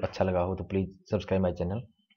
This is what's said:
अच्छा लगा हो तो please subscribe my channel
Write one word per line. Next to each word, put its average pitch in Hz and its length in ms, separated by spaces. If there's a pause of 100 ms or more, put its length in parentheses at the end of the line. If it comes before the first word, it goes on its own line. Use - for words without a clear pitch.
अच्छा 92 220
लगा 90 160
हो 92 140
तो 90 100
please - 480
subscribe 95 300
my 90 100
channel 92 280 (360)